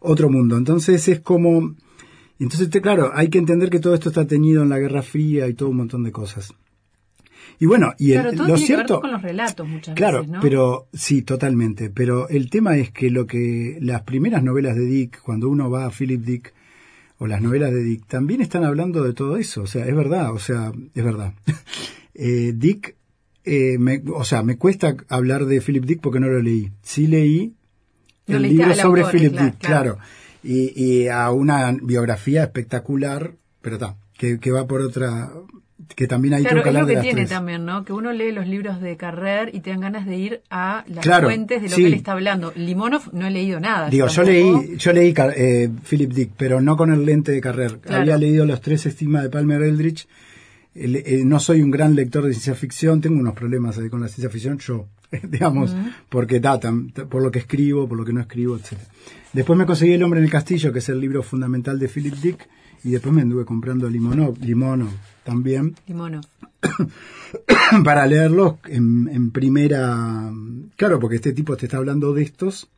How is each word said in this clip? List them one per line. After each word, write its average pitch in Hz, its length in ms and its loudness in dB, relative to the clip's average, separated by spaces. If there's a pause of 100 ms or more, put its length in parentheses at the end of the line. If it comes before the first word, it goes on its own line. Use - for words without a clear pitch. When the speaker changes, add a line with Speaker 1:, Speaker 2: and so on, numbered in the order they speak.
Speaker 1:
otro 156 300 2
mundo. 123 280 2
Entonces 160 500 2
es 165 120 2
como, 170 540 2 (640)
entonces 151 320 -2
te, 196 120 2
claro, 185 320 2
hay 156 160 2
que 190 80 4
entender 175 320 2
que 175 100 2
todo 175 140 4
esto 165 160 0
está 156 160 0
teñido 151 360 4
en 143 60 4
la 139 100 0
Guerra 139 240 -2
Fría 147 460 0
y 120 60 -4
todo 139 160 -4
un 127 80 -2
montón 120 260 -4
de 113 80 -6
cosas. 101 400 -10 (1040)
Y 160 80 4
bueno, 175 320 6
y 139 140 4
el, 131 100 6
Speaker 2:
Claro, - 140 -2
todo - 120 0
Speaker 1:
lo 160 60 6
Speaker 2:
tiene - 140 4
que 277 80 4
ver 330 100 0
Speaker 1:
cierto, 254 140 0
Speaker 2:
con 277 100 -6
los 214 120 -6
relatos 185 460 -6
muchas 156 280 -10
Speaker 1:
claro, 170 240 2
Speaker 2:
veces, 151 120 -8
¿no? 180 80 -8
Speaker 1:
pero 131 540 2
sí, 135 280 0
totalmente. 117 680 -2
Pero 123 380 -2
el 139 200 -2
tema 202 300 2
es 123 140 -2
que 127 180 -2
lo 123 160 0
que, 120 560 -4
las 123 200 -4
primeras 147 420 -2
novelas 131 320 0
de 123 100 0
Dick, 131 340 -2
cuando 113 300 -4
uno 143 180 0
va 127 180 -4
a 123 40 -6
Philip 131 340 -4
Dick, 123 300 -6 (640)
o 120 80 -8
las 104 160 -2
novelas 127 300 0
de 123 100 -2
Dick, 113 240 -4
también 143 340 -2
están 175 240 -2
hablando 160 380 -2
de 127 120 -2
todo 139 220 -4
eso. 208 260 -6
O 98 40 -6
sea, 120 180 -6
es 127 120 -2
verdad, 151 360 0
o 110 60 -6
sea, 110 320 -4 (240)
es 113 100 -2
verdad. 107 300 -4 (100)
<laughs> - 200 -4 (580)
Eh, 120 320 0
Dick 175 420 0 (480)
eh, 131 340 2
me, 131 240 2 (120)
o 147 100 -4
sea, 117 180 0
me 120 160 0
cuesta 180 380 2 (120)
hablar 131 380 0
de 135 140 2
Philip 131 240 -2
Dick 160 160 -2
porque 131 200 -2
no 131 80 2
lo 131 140 0
leí. 110 300 0 (100)
Sí - 240 0
leí 156 480 2 (720)
Speaker 2:
Lo 139 100 0
Speaker 1:
el 135 60 2
Speaker 2:
leíste 143 160 4
Speaker 1:
libro 175 160 6
Speaker 2:
al 202 60 2
Speaker 1:
sobre 180 220 6
Speaker 2:
autor, 175 160 2
Speaker 1:
Philip 156 140 4
Speaker 2:
claro, 135 140 0
Speaker 1:
Dick, 127 120 -2
Speaker 2:
claro. 139 380 0
Speaker 1:
claro. 98 120 -18 (340)
Y, 131 300 -2 (120)
y 123 240 4
a 120 220 0
una 135 420 2 (100)
biografía 120 600 0
espectacular, 139 880 -6 (300)
pero 110 160 -8
ta, 101 180 -10 (200)
que, 120 220 -2
que 127 120 -4
va 131 160 -2
por 135 160 -4
otra, 123 480 -6 (640)
que 127 100 -2
también 127 280 0
hay 143 80 2
Speaker 2:
Claro, 151 200 4
Speaker 1:
que 147 60 2
Speaker 2:
es 143 60 2
lo 147 60 4
Speaker 1:
hablar 151 60 2
de 139 60 2
Speaker 2:
que - 40 2
Speaker 1:
las - 80 0
Speaker 2:
tiene - 180 0
Speaker 1:
tres. - 80 -2
Speaker 2:
también, 175 360 -6
¿no? 190 180 -6
Que 196 80 -10
uno 226 200 -6
lee 220 200 -4
los 196 140 -6
libros 196 340 -6
de 175 160 -8
Carrer 190 580 -6
y 196 60 -8
te 185 100 -12
dan 190 100 -6
ganas 196 260 -8
de 185 120 -6
ir 214 320 -8
a 190 380 -6
las 165 160 -10
Speaker 1:
Claro, 160 240 6
Speaker 2:
fuentes 113 340 -2
de 208 60 -6
lo 180 80 -2
Speaker 1:
sí. 180 60 6
Speaker 2:
que 180 60 8
él 151 60 6
está - 180 -4
hablando. 185 440 -4
Limonov 196 560 -4
no 180 140 -6
he 190 40 -4
leído 190 300 -2
nada, 180 300 -2
Speaker 1:
Digo, 135 160 4
Speaker 2:
yo 170 160 2
Speaker 1:
yo 190 100 6
Speaker 2:
tampoco. 175 340 6
Speaker 1:
leí, - 120 -10
yo 180 140 2
leí 175 220 6
Car-, 143 220 2
eh, 123 340 2 (180)
Philip 143 240 0
Dick, 123 240 -2
pero 131 240 0
no 147 160 4
con 160 160 4
el 147 120 4
lente 151 280 2
de 135 80 0
Carrer. 120 380 -4
Speaker 2:
Claro. - 240 -2
Speaker 1:
Había 156 160 2
leído 151 280 4
Los 131 140 0
tres 151 260 -2
estigmas 147 360 -2
de 131 80 -4
Palmer 147 320 0
Eldritch. 156 440 0 (640)
El, 127 240 -4
eh, 135 300 0
no 143 140 4
soy 165 220 4
un 143 100 4
gran 151 240 4
lector 139 280 0
de 139 80 0
ciencia 123 220 -4
ficción, 160 460 0
tengo 156 180 2
unos 117 160 0
problemas 117 420 -4
ahí 113 140 -6
con 120 100 -6
la 117 60 -6
ciencia 120 240 -8
ficción, 117 280 -6
yo, 113 280 -8 (240)
<laughs> - 140 -8
digamos, 139 480 -2
Speaker 2:
Ujú. 190 160 -6 (200)
Speaker 1:
porque 120 300 0
ta, 127 220 0
tam-, 120 320 -4
ta-, 131 140 -12
por 131 160 -2
lo 131 100 0
que 123 80 -2
escribo, 143 480 0
por 117 100 -6
lo 113 60 -6
que 117 80 -6
no 120 80 -2
escribo, 120 360 -6
etcétera. 104 320 -16 (440)
Después 135 260 2
me 190 80 4
conseguí 170 280 4
El 175 100 2
hombre 170 160 2
en 160 60 6
el 151 40 2
castillo, 151 420 0
que 120 60 -4
es 120 100 -6
el 131 120 -4
libro 135 240 -4
fundamental 127 560 -4
de 135 80 -4
Philip 147 260 -6
Dick, 165 340 -6 (360)
y 123 80 -4
después 127 200 -2
me 156 100 6
anduve 123 220 0
comprando 117 460 -4
Limonov, 120 500 0
Limonov 123 500 -2 (340)
también. 131 500 -2 (140)
Speaker 2:
Limonov. 165 360 -10 (380)
Speaker 1:
<coughs> - 1200 0
Para 147 220 4
leerlos 160 480 4 (140)
en, 120 400 2
en 123 220 0
primera, 127 1000 0 (460)
claro, 185 220 2
porque 117 180 -2
este 131 160 -2
tipo 147 240 -4
te 127 100 -8
está 139 120 -6
hablando 143 340 -2
de 147 100 0
estos 185 560 -6